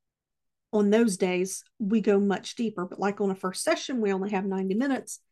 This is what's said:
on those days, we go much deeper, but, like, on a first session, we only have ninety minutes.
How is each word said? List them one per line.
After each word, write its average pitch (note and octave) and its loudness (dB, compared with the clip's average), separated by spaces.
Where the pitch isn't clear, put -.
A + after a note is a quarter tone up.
on G#3 4
those G#3+ 4
days, F#3 -2
we G#3+ 2
go G3+ 4
much G3+ -2
deeper, G#3+ -4
but, - -12
like, G3+ -2
on G3 0
a F#3+ -4
first F#3 -6
session, D4+ -2
we G3+ 2
only F#3+ -2
have G3 -2
ninety F#3+ -2
minutes. C4 -2